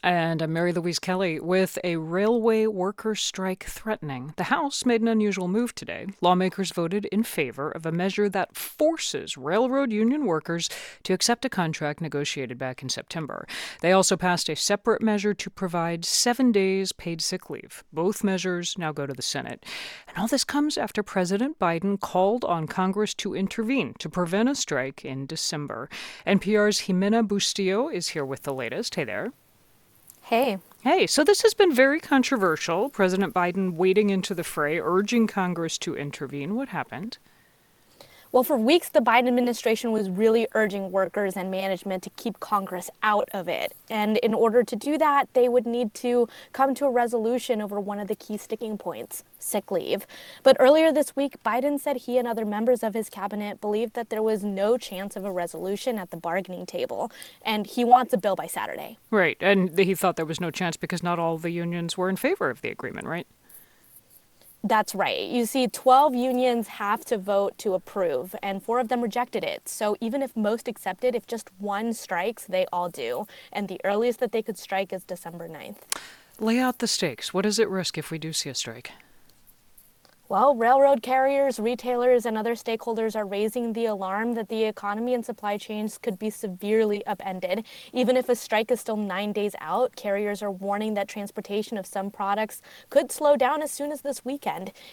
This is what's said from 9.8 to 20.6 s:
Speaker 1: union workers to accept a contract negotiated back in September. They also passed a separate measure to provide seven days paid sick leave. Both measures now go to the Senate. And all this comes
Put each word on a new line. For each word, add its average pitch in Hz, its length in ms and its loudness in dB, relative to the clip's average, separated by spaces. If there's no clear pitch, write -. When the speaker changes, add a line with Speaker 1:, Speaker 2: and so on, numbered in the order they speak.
Speaker 1:
union 240 340 2
workers 165 420 -2
to 185 100 0
accept 233 320 0
a - 20 -2
contract 160 540 -2
negotiated 143 560 -4
back 131 240 -6
in 131 80 -6
September. 127 560 -8
They 170 120 4
also 190 260 6
passed 175 320 2
a 156 40 -2
separate 202 460 0
measure 208 320 2
to - 160 -6
provide 170 560 -2
seven 240 480 4
days 190 400 2
paid 170 300 -6
sick - 260 -4
leave. - 340 -14
Both 175 280 0
measures 180 540 0
now 160 160 -4
go 147 140 -4
to 139 80 -6
the 135 80 -12
Senate. - 420 -6
And - 120 -12
all 208 100 0
this 269 160 2
comes 294 320 0